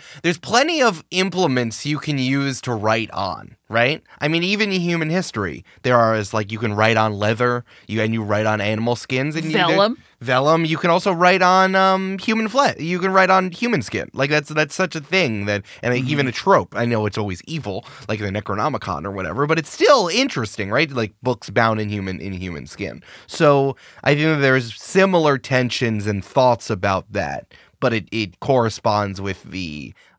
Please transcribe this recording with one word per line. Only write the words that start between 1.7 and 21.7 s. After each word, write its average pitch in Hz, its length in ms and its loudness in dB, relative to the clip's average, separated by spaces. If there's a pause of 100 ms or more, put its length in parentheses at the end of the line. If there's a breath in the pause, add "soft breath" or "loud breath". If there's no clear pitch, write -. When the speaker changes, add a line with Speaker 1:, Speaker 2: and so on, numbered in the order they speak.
Speaker 1:
you 147 120 -2
can 147 200 -4
use 135 440 -2
to 127 120 -4
write 110 380 0
on, 82 440 -6 (120)
right? 120 340 0 (180 loud breath)
I 147 80 0
mean, 165 140 0
even 202 300 -2
in 185 80 0
human 170 300 -2
history, 101 540 -4 (180 soft breath)
there 123 140 4
are, 113 200 4
is, 107 180 -4
like, 107 160 -4
you 110 80 -8
can 107 160 -4
write 110 220 4
on 110 180 2
leather, 117 500 0 (220 soft breath)
you, 110 160 -4
and 110 100 0
you 113 120 -2
write 104 220 0
on 107 140 2
animal 110 360 0
skins, 135 400 -4
and 175 80 -4
you 160 80 -4
do 208 60 2
Speaker 2:
Vellum. 190 400 2 (220 soft breath)
Speaker 1:
vellum. 139 440 2
You 160 140 0
can 175 120 2
also 180 220 2
write 180 300 4
on, 190 340 4
um, 190 420 2
human 220 300 -2
flesh. 247 320 0
You 170 180 -2
can 190 140 -2
write 190 180 6
on 185 220 2
human 208 300 -2
skin. - 320 -6
Like, 139 160 0
that's, 151 180 0
that's 151 260 -2
such 180 220 -2
a 156 40 -8
thing 139 460 -2
that, 101 160 -2 (180 loud breath)
and 123 140 0
Speaker 3:
Mm-hmm. 127 140 -2
Speaker 1:
even 143 180 0
a 120 60 -2
trope. 156 420 2
I 110 100 -2
know 113 220 0
it's 104 120 -4
always 101 280 -4
evil, 113 380 -8 (240 loud breath)
like 107 100 -4
the 101 120 -6
Necronomicon 101 760 -4
or 98 80 -8
whatever, 98 340 -4
but 160 140 0
it's - 100 -8
still 262 380 4
interesting, 120 600 -4
right? 139 200 0
Like, 113 220 -4 (100)
books 123 280 -4
bound 110 300 2